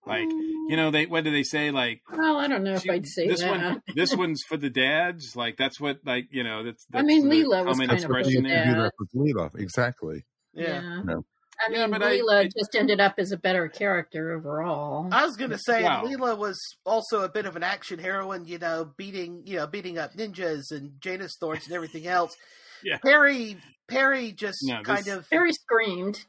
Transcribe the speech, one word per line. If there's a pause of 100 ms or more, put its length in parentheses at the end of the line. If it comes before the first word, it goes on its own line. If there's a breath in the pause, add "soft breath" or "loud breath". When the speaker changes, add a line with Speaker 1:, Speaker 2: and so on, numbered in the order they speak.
Speaker 1:
Like,
you
know,
they,
what
do
they
say?
Like, (100)
Speaker 2:
Well,
I
don't
know
if
Speaker 1:
she,
Speaker 2:
I'd
say
Speaker 1:
this
one,
Speaker 2:
that.
<laughs>
Speaker 1:
this
one's
for
the
dads.
Like,
that's
what,
like,
you
know,
that's,
Speaker 2:
I
Speaker 1:
that's
Speaker 2:
mean,
Speaker 1:
the
Speaker 2:
Leela
was
Speaker 1:
common
Speaker 2:
kind (120)
of
a
Speaker 1:
expression
Speaker 3:
They
Speaker 1:
there.
Speaker 3:
do
Speaker 2:
dad.
Speaker 3:
that
with
Leela.
Exactly. (280)
Speaker 4:
Yeah.
Speaker 2:
Yeah.
Speaker 3:
No. (340)
Speaker 2:
I
Speaker 1:
Yeah,
Speaker 2:
mean,
Speaker 1:
but
I,
Speaker 2:
Leela
Speaker 1:
I
Speaker 2:
just
ended
up
as
a
better
character
overall.
Speaker 4:
I
was
gonna
say,
Speaker 1:
Wow.
Speaker 4:
Leela
was (260)
also
a
bit
of
an
action
heroine,
you
know,
beating,
you
know,
beating
up
ninjas
and
Janus
Thorns
and
everything
else.
Speaker 1:
<laughs> (380 loud breath)
Yeah.
Speaker 4:
Perry, (300)
Perry
just
Speaker 1:
No,
Speaker 4:
kind
Speaker 1:
this
Speaker 4:
of
Speaker 2:
Perry
screamed.